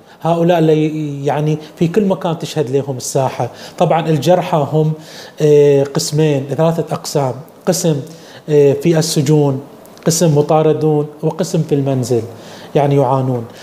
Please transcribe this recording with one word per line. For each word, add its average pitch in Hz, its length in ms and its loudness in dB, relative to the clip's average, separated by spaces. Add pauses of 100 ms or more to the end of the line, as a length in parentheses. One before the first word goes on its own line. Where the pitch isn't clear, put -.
(220)
هؤلاء 170 360 2
اللي 156 680 0
يعني 151 320 0 (180)
في 170 120 0
كل 202 160 0
مكان 175 340 -2
تشهد 143 320 -4
لهم 135 260 -2
الساحة. 127 540 -4 (280)
طبعًا 160 300 0
الجرحى 160 640 0
هم، 156 200 2 (480)
آه، 143 420 6
قسمين، 147 640 -2 (100)
ثلاثة 160 380 -2
أقسام، 135 400 -4 (320)
قسم، 170 340 0 (480)
آه، 147 240 6
في 160 260 0
السجون، 147 640 2 (460)
قسم 160 320 2
مطاردون، 151 680 2 (160)
وقسم 160 400 -2
في 151 120 -2
المنزل، 127 480 0 (520)
يعني 143 220 2
يعانون. 131 480 0 (180)